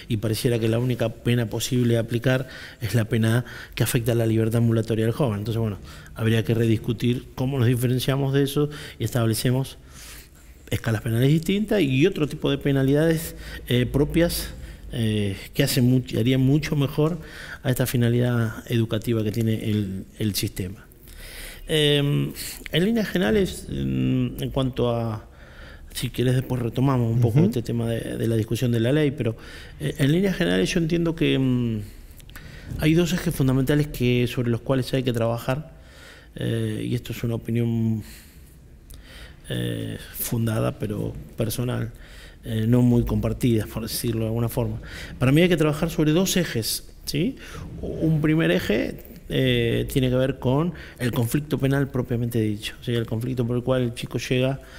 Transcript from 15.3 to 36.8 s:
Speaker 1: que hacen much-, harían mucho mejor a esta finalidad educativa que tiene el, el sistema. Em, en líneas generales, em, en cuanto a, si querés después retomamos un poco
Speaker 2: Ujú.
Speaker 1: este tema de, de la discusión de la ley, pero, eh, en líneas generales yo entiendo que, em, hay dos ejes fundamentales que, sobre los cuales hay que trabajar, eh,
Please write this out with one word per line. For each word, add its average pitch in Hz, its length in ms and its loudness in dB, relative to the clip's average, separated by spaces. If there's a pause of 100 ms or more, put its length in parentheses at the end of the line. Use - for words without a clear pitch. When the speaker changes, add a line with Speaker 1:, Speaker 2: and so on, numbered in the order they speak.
Speaker 1:
que 139 80 2
hacen 131 260 4
much-, 127 260 2
harían 131 260 2
mucho 151 340 2
mejor 151 420 2 (460)
a 131 80 2
esta 127 160 0
finalidad 120 800 2
educativa 113 560 0
que 107 80 0
tiene 113 360 0
el, 101 380 -2 (140)
el 107 160 0
sistema. 98 500 -6 (880)
Em, 143 600 2 (400)
en 156 100 2
líneas 220 240 0
generales, 202 600 0
em, 131 720 -2
en 131 80 -4
cuanto 123 440 0
a, 113 320 -4 (680)
si - 160 -4
querés 123 260 2
después 127 260 -2
retomamos 123 480 2
un 113 120 2
poco 120 160 4
Speaker 2:
Ujú. 170 100 8
Speaker 1:
este 214 140 0
tema 117 260 -2
de, 117 300 -4
de 117 100 0
la 113 80 2
discusión 117 380 2
de 113 80 2
la 120 100 4
ley, 147 200 4
pero, 113 260 -2 (420)
eh, 147 200 -4
en 139 120 4
líneas 185 240 2
generales 180 340 2
yo 175 120 0
entiendo 165 340 0
que, 139 200 2
em, 123 460 0 (1000)
hay 156 140 4
dos 165 200 2
ejes 170 200 -2
fundamentales 135 540 2
que, 123 400 2
sobre 120 220 -2
los 117 100 0
cuales 135 340 -2
hay 131 100 0
que 123 100 0
trabajar, 117 580 -2 (640)
eh, 113 500 -2